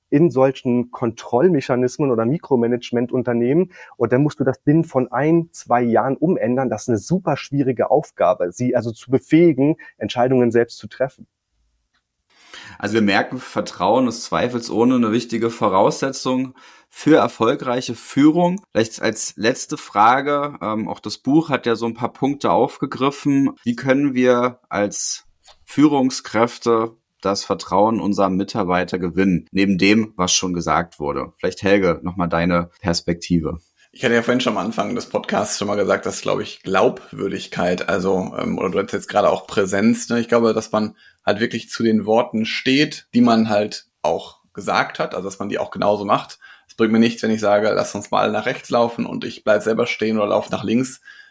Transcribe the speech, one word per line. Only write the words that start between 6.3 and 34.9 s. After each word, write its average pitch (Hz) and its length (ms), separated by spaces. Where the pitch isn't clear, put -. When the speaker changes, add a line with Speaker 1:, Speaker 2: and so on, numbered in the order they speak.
Speaker 1:
Das 107 140
ist - 60
eine 113 100
super 165 380
schwierige 131 520
Aufgabe, 90 640
sie 123 240
also 117 160
zu - 180
befähigen, 151 680
Entscheidungen 123 540
selbst 117 260
zu 110 100
treffen. - 380
Speaker 2:
Also 104 180
wir 113 60
merken, 104 360
Vertrauen 110 680
ist 117 160
zweifelsohne 113 720
eine 117 160
wichtige 117 380
Voraussetzung 131 1080
für - 280
erfolgreiche 123 800
Führung. 170 640
Vielleicht - 300
als - 340
letzte 123 420
Frage, 139 840
ähm, 107 260
auch - 120
das - 180
Buch 156 320
hat 131 160
ja 117 100
so 110 100
ein 117 80
paar 117 200
Punkte 135 380
aufgegriffen. 135 1000
Wie 120 120
können 135 380
wir 123 460
als - 580
Führungskräfte 120 1300
das 98 220
Vertrauen 101 560
unserer 95 300
Mitarbeiter 92 680
gewinnen, 90 540
neben 98 260
dem, 107 380
was 90 160
schon 92 220
gesagt 82 460
wurde? 69 380
Vielleicht, - 240
Helge, 95 400
nochmal 90 280
deine 87 400
Perspektive. 85 800
Speaker 3:
Ich - 140
hatte 120 80
ja 117 80
vorhin 123 180
schon 120 160
am 92 80
Anfang 104 300